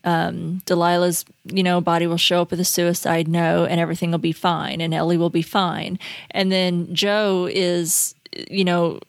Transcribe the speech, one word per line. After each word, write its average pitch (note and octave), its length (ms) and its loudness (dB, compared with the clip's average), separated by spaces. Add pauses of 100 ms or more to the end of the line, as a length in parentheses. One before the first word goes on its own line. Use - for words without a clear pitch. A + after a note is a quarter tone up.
Um, E3+ 600 -2
Delilah's, F3 600 2 (180)
you F#3 180 -2
know, F3+ 200 2
body E3+ 240 2
will E3+ 100 0
show F3 240 2
up E3+ 100 -2
with E3+ 80 -2
a F3+ 60 0
suicide E3+ 640 0
note, E3+ 380 2
and E3+ 120 0
everything E3+ 320 -2
will E3 80 0
be D#3+ 140 0
fine, D#3+ 480 -2
and E3 140 -2
Ellie E3 240 2
will E3+ 100 2
be E3+ 140 0
fine. E3+ 560 -2 (320)
And F#3+ 200 0
then F3+ 440 0
Joe G3+ 580 0
is, F3 640 0 (360)
you F#3+ 140 0
know F3 440 0